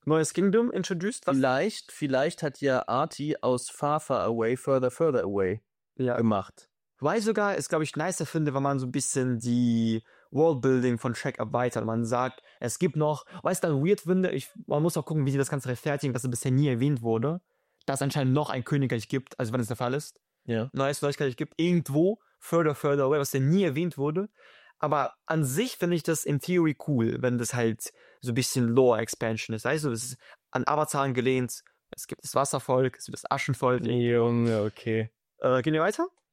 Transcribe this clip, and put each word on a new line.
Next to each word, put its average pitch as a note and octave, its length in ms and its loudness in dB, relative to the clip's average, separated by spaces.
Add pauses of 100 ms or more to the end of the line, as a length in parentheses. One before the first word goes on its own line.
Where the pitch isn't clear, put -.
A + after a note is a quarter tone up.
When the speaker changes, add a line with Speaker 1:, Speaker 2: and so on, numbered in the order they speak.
Speaker 1:
Neues D#3 280 2
Kingdom G3+ 380 2
introduced, F#3+ 540 -6
was C#3 100 2
Speaker 2:
Vielleicht, C3+ 560 0
vielleicht C#3+ 520 -2
hat D3 180 -6
ja C3 260 2
Artie C#3+ 540 -4
aus B2 280 0
Far, D3 300 -2
Far A#2 260 -2
Away, A#2 320 0
Further, B2+ 340 0
Further C3+ 320 2
Away G2 380 0 (340)
Speaker 1:
Ja. B2+ 220 0
Speaker 2:
gemacht. G#2+ 520 0 (300)
Speaker 1:
Wobei E3+ 220 0
sogar, G3+ 360 0
es, - 120 -6
glaub D#3+ 120 2
ich, - 140 -4
nicer E3 300 -2
finde, D3 280 -2
wenn C#3 100 0
man C#3 140 2
so C3 80 -4
ein B2 60 -6
bisschen B2+ 480 0
die A#2 640 2 (280)
Worldbuilding B2+ 680 2
von A#2+ 160 -2
Shrek - 240 -6
erweitert. A#2+ 460 -2
Man A2+ 200 0
sagt, B2 360 -2 (180)
es A#2+ 180 -6
gibt F3 200 0
noch, D3+ 280 0 (160)
was F3 160 -2
ich - 40 -10
dann D3 220 2
weird G3 180 2
finde, F#3 300 0
ich, - 180 -6 (180)
man D3 160 2
muss E3+ 140 2
auch D3 80 -4
gucken, D#3 200 0
wie C3+ 60 0
sie C#3 60 0
das C3+ 120 0
Ganze C3+ 200 -4
rechtfertigen, C#3 440 -2
dass B2 100 -4
es C3 60 -2
bisher B2+ 220 -2
nie C#3 160 4
erwähnt C3 340 2
wurde, A#2 400 0 (440)
dass C#3 140 -2
es - 40 -2
anscheinend C3+ 300 2
noch D3 160 2
ein C3 160 -4
Königreich B2+ 420 0
gibt, - 320 -6
also A#2 140 -4
wenn B2 80 2
es G#2+ 60 -4
der A#2+ 100 -6
Fall B2 160 -2
ist, - 260 -8 (240)
Speaker 2:
Ja. A#2 300 -4
Speaker 1:
neues C3+ 260 -2
Königreich C#3 380 -2
gibt, - 200 -6
irgendwo, E3+ 640 2 (180)
further, D#3 380 0
further C#3+ 300 2
away, D3 120 2
was C#3 140 -2
denn C3+ 180 2
nie F#3+ 140 4
erwähnt D#3+ 340 -2
wurde. D#3 320 -2 (480)
Aber C#3+ 360 -2 (120)
an D#3+ 200 0
sich F3 320 -2
finde F3 180 0
ich D#3+ 80 -2
das D#3+ 220 -2
in C#3+ 140 0
Theory E3+ 360 2 (120)
cool, A#2+ 340 2
wenn B2 160 2
das A#2 160 -4
halt A2+ 380 -2 (300)
so B2+ 100 -4
ein A2+ 40 -2
bisschen B2 320 0
Lore-Expansion A2+ 880 2
ist. A2 100 -6
Weißt D3+ 200 0
du, C3 60 0
es A2+ 120 -4
ist B2+ 140 -10 (340)
an B2+ 160 0
Avatar D3+ 360 0
angelehnt, B2+ 600 0 (280)
es - 160 -14
gibt - 180 -12
das - 100 -4
Wasservolk, C3 600 0
es - 80 -16
gibt - 120 -12
das - 140 -8
Aschenvolk. B2 540 0
Speaker 2:
Junge, A#2+ 800 2
okay. A2 460 -4 (300)
Speaker 1:
Äh, B2+ 240 2
gehen D#3 100 0
wir D#3 80 2
weiter? G#3+ 260 -2 (260)